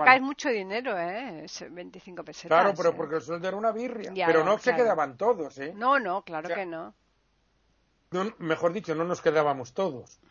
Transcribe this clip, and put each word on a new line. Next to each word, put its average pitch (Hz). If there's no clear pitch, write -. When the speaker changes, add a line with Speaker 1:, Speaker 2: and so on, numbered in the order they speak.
Speaker 1:
quedaban. 254
Speaker 2:
es 262
mucho 285
dinero, 214
¿eh? 175
Es -
veinticinco 180
pesetas, -
Speaker 1:
Claro, 196
pero 170
Speaker 2:
¿eh? 160
Speaker 1:
porque 156
el 156
sueldo 170
era 185
una 220
birria. 220
Speaker 2:
Ya, 180
Speaker 1:
Pero 160
Speaker 2:
ya, 156
Speaker 1:
no 208
se 254
Speaker 2:
claro. 247
Speaker 1:
quedaban 151
todos, 180
¿eh? 143
Speaker 2:
No, 254
no, 196
claro 160
Speaker 1:
O -
sea, 180
Speaker 2:
que 190
no. 170
Speaker 1:
no, 190
mejor 165
dicho, 170
no 156
nos 175
quedábamos 147
todos. 156